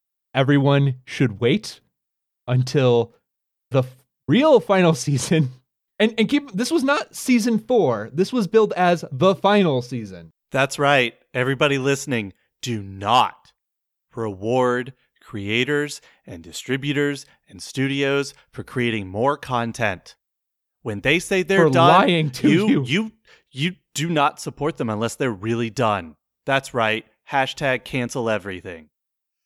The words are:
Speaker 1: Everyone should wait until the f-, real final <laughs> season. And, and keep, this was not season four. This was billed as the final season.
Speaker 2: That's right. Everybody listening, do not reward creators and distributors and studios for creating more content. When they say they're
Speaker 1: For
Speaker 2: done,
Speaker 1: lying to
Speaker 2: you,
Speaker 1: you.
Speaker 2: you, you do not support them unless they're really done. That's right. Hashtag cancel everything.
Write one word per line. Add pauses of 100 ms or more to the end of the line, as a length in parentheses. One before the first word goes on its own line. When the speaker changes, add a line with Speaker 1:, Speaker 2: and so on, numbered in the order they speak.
(340)
Speaker 1:
Everyone (100)
should
wait (680)
until (560)
the
f-, (320)
real
final
<laughs>
season. (480)
And,
and
keep,
this
was
not
season
four.
This
was
billed
as
the
final
season. (200)
Speaker 2:
That's
right. (180)
Everybody
listening, (300)
do
not (600)
reward (280)
creators (240)
and
distributors (200)
and
studios (180)
for
creating
more
content. (680)
When
they
say
they're
Speaker 1:
For
Speaker 2:
done,
Speaker 1:
lying
to
Speaker 2:
you,
Speaker 1:
you.
Speaker 2:
you, (400)
you (180)
do
not
support
them
unless
they're
really
done. (320)
That's
right. (240)
Hashtag
cancel
everything. (560)